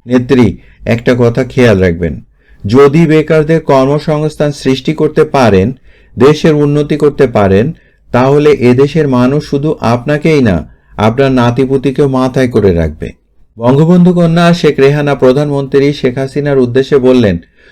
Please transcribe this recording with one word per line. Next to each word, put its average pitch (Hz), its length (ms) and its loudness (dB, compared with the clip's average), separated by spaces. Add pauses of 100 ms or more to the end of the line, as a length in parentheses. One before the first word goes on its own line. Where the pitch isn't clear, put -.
নেত্রী, 123 520 0 (260)
একটা 120 340 -2
কথা 120 260 0
খেয়াল 120 340 0
রাখবেন, 85 460 -2 (420)
যদি 139 400 4
বেকারদের 156 540 0
কর্মসংস্থান 147 920 -2
সৃষ্টি 139 420 -4
করতে 151 300 0
পারেন, 117 480 0 (460)
দেশের 151 360 2
উন্নতি 147 420 -2
করতে 143 300 0
পারেন, 110 460 0 (400)
তাহলে 143 380 2
এদেশের 143 580 0
মানুষ 131 420 -2
শুধু 147 300 -4
আপনাকেই 143 600 -2
না, 98 340 -2 (220)
আপনার 123 360 0
নাতিপুতিকেও 131 760 0
মাথায় 131 400 -2
করে 101 260 0
রাখবে। 78 360 -4 (480)
বঙ্গবন্ধু 160 540 2
কন্যা 170 420 2
শেখ 151 260 0
রেহানা 143 340 2
প্রধানমন্ত্রী 139 800 0
শেখ 127 260 -4
হাসিনার 143 400 -4
উদ্দেশ্যে 131 400 0
বললেন, 123 400 2 (340)